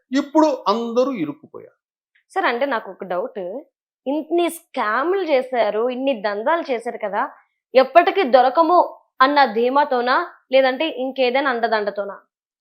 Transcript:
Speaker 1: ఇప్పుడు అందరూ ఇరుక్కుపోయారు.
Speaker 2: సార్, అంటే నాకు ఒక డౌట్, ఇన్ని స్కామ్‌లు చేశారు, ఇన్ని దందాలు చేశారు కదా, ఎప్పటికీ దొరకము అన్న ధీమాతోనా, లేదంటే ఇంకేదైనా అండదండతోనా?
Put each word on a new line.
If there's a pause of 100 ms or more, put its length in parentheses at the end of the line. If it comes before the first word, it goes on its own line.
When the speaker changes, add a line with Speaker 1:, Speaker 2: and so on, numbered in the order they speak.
(200)
Speaker 1:
ఇప్పుడు (200)
అందరూ
ఇరుక్కుపోయారు. (560)
Speaker 2:
సార్,
అంటే
నాకు
ఒక
డౌట్, (680)
ఇన్ని
స్కామ్‌లు
చేశారు,
ఇన్ని
దందాలు
చేశారు
కదా, (540)
ఎప్పటికీ
దొరకము (440)
అన్న
ధీమాతోనా, (180)
లేదంటే
ఇంకేదైనా
అండదండతోనా? (440)